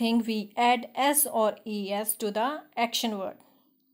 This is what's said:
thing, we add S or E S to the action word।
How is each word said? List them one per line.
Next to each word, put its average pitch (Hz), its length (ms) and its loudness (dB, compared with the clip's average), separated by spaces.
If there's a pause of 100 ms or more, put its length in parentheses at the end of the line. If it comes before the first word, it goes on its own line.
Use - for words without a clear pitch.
thing, 233 220 4
we 214 220 -2 (140)
add 240 260 4 (140)
S 285 340 4
or 220 200 2 (140)
E 202 240 -4
S 208 160 -2 (100)
to 214 140 -4
the 240 280 -2 (200)
action 233 340 0
word। 196 220 -6 (580)